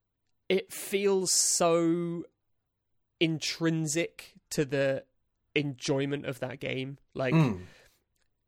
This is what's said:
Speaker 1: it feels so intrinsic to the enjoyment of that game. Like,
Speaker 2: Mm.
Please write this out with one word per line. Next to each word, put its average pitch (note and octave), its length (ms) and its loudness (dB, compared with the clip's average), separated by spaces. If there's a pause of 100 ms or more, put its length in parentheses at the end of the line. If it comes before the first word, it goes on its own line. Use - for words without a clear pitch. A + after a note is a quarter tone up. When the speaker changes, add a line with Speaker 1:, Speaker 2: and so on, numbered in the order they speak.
(480)
Speaker 1:
it F#3 240 0
feels G3 600 0
so E3+ 920 2 (960)
intrinsic D#3+ 1120 -2 (160)
to D#3 140 0
the C3+ 400 0 (500)
enjoyment C#3+ 720 -2
of C#3 140 -8
that B2+ 200 -8
game. C3 380 -8 (160)
Like, C3 200 0
Speaker 2:
Mm. A#2+ 280 4 (840)